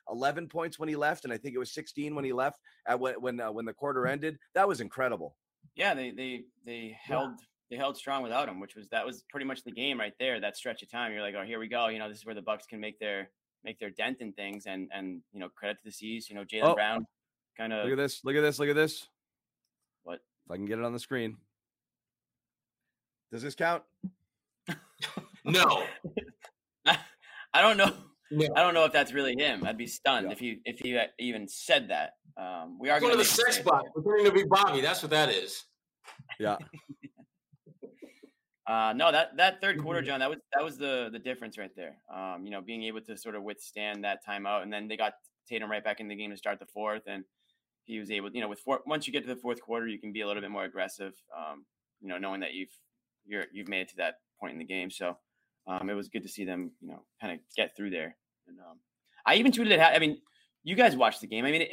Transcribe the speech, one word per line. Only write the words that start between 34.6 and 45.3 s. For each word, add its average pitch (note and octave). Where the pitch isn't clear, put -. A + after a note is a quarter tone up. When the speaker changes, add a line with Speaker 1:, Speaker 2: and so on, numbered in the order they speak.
Speaker 3:
That's E3
what D3+
that D#3
is. F#2+
Speaker 1:
Yeah. G#2
Speaker 2:
<laughs> D2+
Uh, A2
no, D#3+
that, D3+
that F#3
third F#3
quarter, E3
Speaker 3:
Mm-hmm. C#3
Speaker 2:
John, C#3
that C3+
was, D#3
that C#3+
was D3+
the, C3
the A2+
difference B2
right F#2+
there. D#2+
Um, F#2
you G2+
know, G2
being A2
able A2
to A2
sort G#2+
of G#2
withstand G#2
that G2+
timeout, G2+
and G2+
then G#2
they G#2+
got G#2+